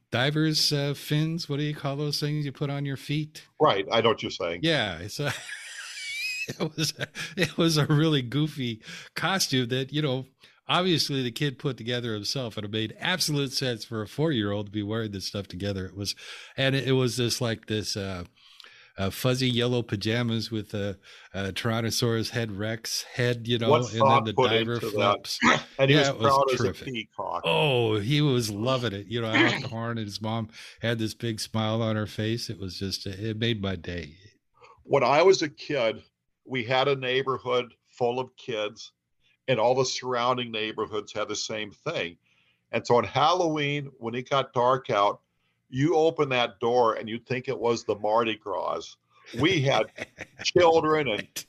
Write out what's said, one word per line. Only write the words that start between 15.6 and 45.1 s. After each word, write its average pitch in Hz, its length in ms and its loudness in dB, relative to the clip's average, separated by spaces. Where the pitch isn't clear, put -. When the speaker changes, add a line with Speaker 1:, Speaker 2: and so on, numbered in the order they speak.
Speaker 1:
It 90 120 -12
was, 101 180 -4
and 135 200 2
it, 127 140 -2
it - 20 4
was 127 260 2
this, 120 240 0
like, 113 240 -4
this, 107 320 -4
uh, 95 280 -6
uh, 95 120 0
fuzzy 131 380 0
yellow 120 340 0
pajamas 113 680 -2
with 110 240 -6
a, 101 240 -4
a 95 200 -4
Tyrannosaurus 113 800 0
head 113 220 -4
Rex 107 500 -6
head, 120 320 0
you 120 120 0
know, 123 160 6
Speaker 2:
What 113 140 2
Speaker 1:
and 131 220 4
then 135 120 4
Speaker 2:
thought - 20 -4
Speaker 1:
the 107 100 -2
Speaker 2:
put 127 160 4
Speaker 1:
diver 113 300 2
Speaker 2:
into 113 100 -4
that? 101 280 2
Speaker 1:
flaps. - 240 -6
Speaker 2:
<clears throat> - 340 2
And 135 120 4
he 143 60 8
Speaker 1:
Yeah, - 20 8
Speaker 2:
was 139 140 6
Speaker 1:
it - 80 -6
was 135 200 6
Speaker 2:
proud 135 140 4
as 117 120 0
a 95 60 0
Speaker 1:
terrific. - 220 -10
Speaker 2:
peacock. 95 520 -6
Speaker 1:
Oh, 131 540 2
he 143 220 2
was 123 300 2
loving 117 420 -2
it. 98 140 -10
You 117 140 -4
know, 113 80 -2
I 110 100 2
honked 208 220 2
the - 80 -8
Speaker 2:
<clears throat> - 0 -
Speaker 1:
horn, 113 300 -6
and 107 80 -6
his 101 140 -10
mom 110 280 -4
had 117 180 0
this 110 160 -2
big 113 260 -6
smile 110 420 0
on 110 140 0
her 107 100 -2
face. 110 420 -4
It 101 100 -10
was 95 200 -10
just, 98 280 -6
it 107 300 -6
made 113 240 0
my 95 160 -2
day. 82 400 -10
Speaker 2:
When 139 200 2
I 139 180 6
was 190 200 8
a 156 80 -2
kid, 120 540 -2
we 123 180 -4
had 131 240 4
a 139 80 4
neighborhood 127 800 0
full 123 320 -2
of 127 160 -8
kids, 107 560 -6
and 123 120 4
all 123 160 4
the 131 100 4
surrounding 123 680 -2
neighborhoods 107 600 -4
had 104 160 -4
the 104 80 -4
same 107 340 -6
thing. 101 460 -6
And 113 160 -2
so 120 100 6
on 110 80 4
Halloween, 147 920 2
when 113 160 -6
it 131 140 -8
got 135 240 0
dark 127 360 2
out, 101 320 2